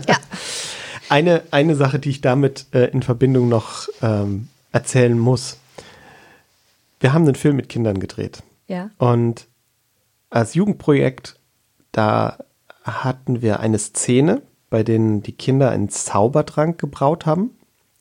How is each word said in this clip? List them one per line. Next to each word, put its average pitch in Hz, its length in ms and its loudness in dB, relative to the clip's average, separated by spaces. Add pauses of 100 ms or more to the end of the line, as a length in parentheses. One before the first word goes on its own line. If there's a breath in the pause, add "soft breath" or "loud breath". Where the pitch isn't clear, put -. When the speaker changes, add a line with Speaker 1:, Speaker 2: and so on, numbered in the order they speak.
Speaker 1:
Ja. - 140 4
Speaker 2:
<laughs> - 840 -12
Eine, 160 420 4
eine 147 260 2
Sache, 139 220 0
die 139 120 -4
ich 135 120 -6
damit, 135 500 0
äh, 123 140 4
in 127 160 -2
Verbindung 127 460 2
noch, - 400 -2 (120)
ähm, 104 480 -2 (240)
erzählen 120 460 2
muss. 123 400 0 (1400 loud breath)
Wir 131 140 2
haben 165 120 4
einen 139 100 4
Film 147 220 0
mit 127 120 -6
Kindern 107 320 -2
gedreht. - 420 -10 (260)
Speaker 1:
Ja. 190 280 -8
Speaker 2:
Und 120 500 0 (840)
als 113 240 0
Jugendprojekt, 143 840 0 (560)
da 110 460 0 (440)
hatten 127 600 -4
wir 107 180 0
eine 110 180 0
Szene, 151 640 0 (300)
bei 113 120 0
denen 110 400 2
die 107 100 -12
Kinder 135 380 0
einen 101 200 -2
Zaubertrank 151 880 0
gebraut 143 480 -2
haben. 175 240 0 (500)